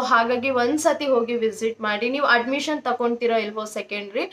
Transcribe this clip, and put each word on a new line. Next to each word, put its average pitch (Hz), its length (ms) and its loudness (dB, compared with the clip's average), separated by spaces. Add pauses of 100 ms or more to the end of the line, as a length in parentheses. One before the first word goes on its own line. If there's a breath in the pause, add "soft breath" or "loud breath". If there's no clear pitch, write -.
ಹಾಗಾಗಿ 247 480 2
ಒಂದ್ಸತಿ 285 560 2
ಹೋಗಿ 240 300 2
ವಿಸಿಟ್ 220 440 -2
ಮಾಡಿ. 214 300 -2
ನೀವು 285 160 0
ಅಡ್ಮಿಷನ್ 269 560 0
ತಗೊಂತೀರೋ 233 540 0
ಇಲ್ವೋ 214 280 -4
ಸೆಕೆಂಡ್ರಿ, 208 580 -6 (100)